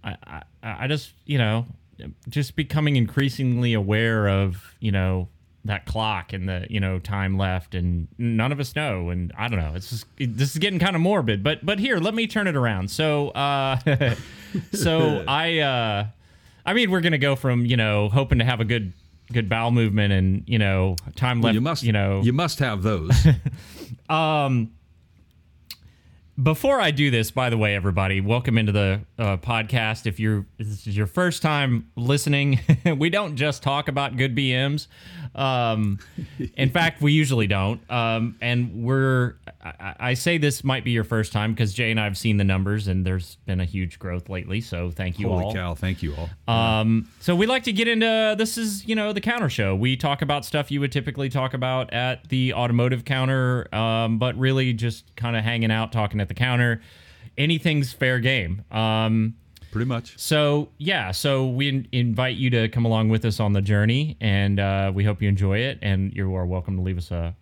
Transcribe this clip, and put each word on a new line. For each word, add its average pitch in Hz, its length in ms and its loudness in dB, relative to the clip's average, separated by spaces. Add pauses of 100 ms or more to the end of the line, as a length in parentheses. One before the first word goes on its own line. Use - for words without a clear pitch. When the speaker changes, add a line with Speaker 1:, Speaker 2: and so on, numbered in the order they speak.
Speaker 1:
Mm. 104 220 -10
Speaker 2:
I, 78 160 -16 (220)
I, 113 200 -10
I 131 40 -4
just, 147 240 -4 (140)
you 143 120 -2
know, 113 280 2 (600)
just 139 300 -4
becoming 147 400 0
increasingly 123 760 0
aware 107 540 2
of, 98 540 0
you 110 100 0
know, 92 380 0 (340)
that 104 220 -6
clock 107 480 -4
and 95 160 -4
the, 92 220 -4
you 107 80 -2
know, 95 200 0
time 95 380 -2
left, 92 380 -2
and 87 320 0 (100)
none 117 340 0
of 143 80 -4
us 131 160 -6
know. 101 360 -2
And 87 260 -4
I 113 100 -4
don't 107 120 -2
know. 78 160 -2
It's 92 160 -10
just, 113 140 -10 (120)
it, 120 200 -4
this 135 140 0
is 156 60 -8
getting 185 220 0
kinda 185 200 2
morbid, 143 440 2
but, 156 220 -2
but 202 140 0
here, 226 200 0
let 202 160 -2
me 226 120 0
turn 214 200 -2
it 156 100 0
around. 101 340 0
So, 147 380 0
uh, 135 480 0 (560)
<laughs> - 400 -8
so 160 520 2
Speaker 1:
<laughs> - 20 -4
Speaker 2:
I, 160 320 0
uh, 113 480 0 (580)
I 185 80 -2
mean, 226 180 2
we're 185 100 2
gonna 165 180 2
go 139 180 2
from, 123 280 2
you 120 120 2
know, 104 320 2
hoping 120 300 4
to 117 60 4
have 123 140 0
a 113 60 2
good, 104 260 0 (400)
good 117 160 0
bowel 113 240 0
movement 107 400 4
and, 95 360 4
you 117 120 0
know, 95 360 2 (200)
time 123 260 0
Speaker 1:
Well, 117 80 4
Speaker 2:
left, 104 60 4
Speaker 1:
you 113 60 2
must, 156 220 -2
Speaker 2:
you 117 100 2
know. 98 300 2
Speaker 1:
you 120 100 4
must 156 260 -2
have 110 240 -2
those. 98 300 0 (180)
Speaker 2:
<laughs> - 800 -6
Um, 147 600 0 (1700)
before 226 400 4
I 170 100 4
do 143 200 2
this, 113 180 2
by 127 220 0
the 117 60 2
way, 104 180 2
everybody, 95 440 0
welcome 113 380 2
into 107 140 2
the, 101 300 2 (180)
uh, 101 180 0
podcast. 113 720 -2
If 101 120 -4
you're, 107 260 0 (120)
this 107 300 -8
is 101 100 -2
your 107 80 2
first 180 380 0
time 139 520 0
listening, 139 640 2 (200)
<laughs> 160 180 0
we 160 140 2
don't 190 240 -2
just 139 260 -2
talk 143 260 -2
about 139 300 -4
good 127 160 0
B 135 200 0
Ms. 139 340 -2 (480)
Um, 113 640 0 (580)
in 131 120 2
Speaker 1:
<laughs> - 20 0
Speaker 2:
fact, 165 300 0
we 147 120 4
usually 131 340 2
don't. 101 320 0 (120)
Um, 113 500 -2
and 120 420 -2
we're, 131 520 2 (280)
I, 82 60 -12 (100)
I, 95 200 -12
I 123 160 -2
say 170 240 0
this 147 240 0
might 131 200 0
be 123 80 -2
your 113 120 2
first 110 280 -2
time 110 240 0
'cause 104 180 0
Jay 113 180 0
and 110 80 0
I 107 60 0
have 98 120 -4
seen 107 200 2
the 101 60 4
numbers, 98 440 0
and 92 180 0
there's 92 300 -4 (100)
been 92 140 -2
a 90 60 0
huge 90 340 -6
growth 90 280 -8
lately. 92 340 -6
So 87 280 -6
thank 90 300 -6
you 101 80 -2
Speaker 1:
Holy 92 160 0
Speaker 2:
all. 107 100 -4
Speaker 1:
cow, 90 220 -4
thank 92 260 -4
you 76 140 -4 (320)
all. 117 60 0
Speaker 2:
Um, 113 540 2 (120)
so 175 160 0
we 196 100 4
like 254 180 0
to 233 100 -2
get 226 140 0
into, 220 500 2
this 220 200 -2
is, 214 300 -6
you 220 80 0
know, 214 180 -2
the 202 80 -4
counter 226 280 0
show. 95 260 0
We 127 200 2
talk 143 280 -2
about 143 220 0
stuff 143 260 -4
you 143 80 -2
would 139 120 0
typically 135 380 -4
talk 131 240 -2
about 127 400 -2
at 123 360 -4
the 127 260 0
automotive 120 500 0
counter, 131 680 0
um, 113 420 0
but 123 220 0
really 131 340 2
just 113 440 -6
kinda 117 240 -2
hanging 113 300 0
out, 110 200 0
talking 107 280 -2
at 98 80 -2
the 101 60 -10
counter. 123 480 2 (560)
Anything's 151 560 0
fair 127 260 0
game. 107 520 0
Um, 110 640 0 (360)
Speaker 1:
Pretty 110 160 -2
much. 117 300 -6
Speaker 2:
so, 147 600 2
yeah, 143 340 -2
so 131 360 0
we 131 220 0
in-, 135 220 -2
invite 123 460 0
you 131 140 0
to 113 180 2
come 117 160 0
along 110 240 2
with 110 160 2
us 107 140 0
on 107 140 2
the 98 80 2
journey, 110 600 2
and, 101 380 2
uh, 98 340 0
we 98 100 0
hope 104 180 0
you 104 80 0
enjoy 98 300 2
it, 131 220 -4
and 98 320 0
you 95 220 -4
are 90 100 -2
welcome 90 320 -4
to 90 40 -2
leave 92 160 -2
us 85 140 -8
a 85 300 -4